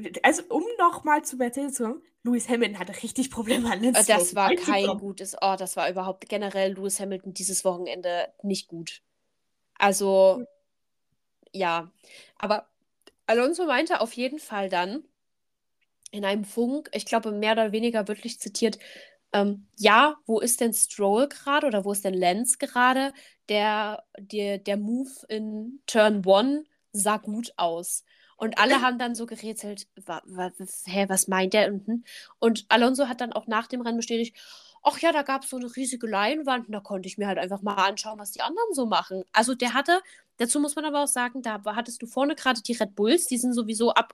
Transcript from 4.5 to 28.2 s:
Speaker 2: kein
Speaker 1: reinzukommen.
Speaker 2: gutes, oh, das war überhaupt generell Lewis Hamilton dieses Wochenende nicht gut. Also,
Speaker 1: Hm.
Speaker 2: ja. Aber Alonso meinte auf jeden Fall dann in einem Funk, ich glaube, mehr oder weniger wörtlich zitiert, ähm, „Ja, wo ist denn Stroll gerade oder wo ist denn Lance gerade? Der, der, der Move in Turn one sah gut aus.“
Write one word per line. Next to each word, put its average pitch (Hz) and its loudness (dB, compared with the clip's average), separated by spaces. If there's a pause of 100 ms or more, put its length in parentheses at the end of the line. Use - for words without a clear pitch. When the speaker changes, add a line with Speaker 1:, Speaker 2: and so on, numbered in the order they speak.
Speaker 2:
kein 196 0
Speaker 1:
reinzukommen. - -
Speaker 2:
gutes, 196 -10
oh, 190 2
das 185 -8
war 170 0
überhaupt 190 -6
generell 196 -2
Lewis 196 -4
Hamilton 190 -8
dieses 185 -6
Wochenende 175 -4 (160)
nicht 196 -4
gut. 165 -12 (760)
Also, 196 4
Speaker 1:
Hm. 240 -10 (1080)
Speaker 2:
ja. 170 -2 (460)
Aber 208 -2 (600)
Alonso 285 2
meinte 302 2
auf 226 -4
jeden 262 -6
Fall 196 -6
dann 185 -2 (1080)
in 202 -6
einem 202 0
Funk, 247 -2
ich 214 -6
glaube, 226 -2
mehr 214 0
oder 220 2
weniger 220 0
wörtlich 214 -8
zitiert, 220 -2 (540)
ähm, 202 0 (100)
„Ja, 233 6 (100)
wo 226 0
ist - 0
denn 226 0
Stroll 208 2
gerade 285 0
oder 208 0
wo 202 -2
ist 202 -4
denn 190 0
Lance 185 2
gerade? 262 2 (360)
Der, 214 0 (160)
der, 202 -4
der 202 -2
Move 240 -4 (180)
in 214 -8
Turn 214 4
one 254 4 (300)
sah 208 0
gut 214 -8
aus.“ 170 -4 (320)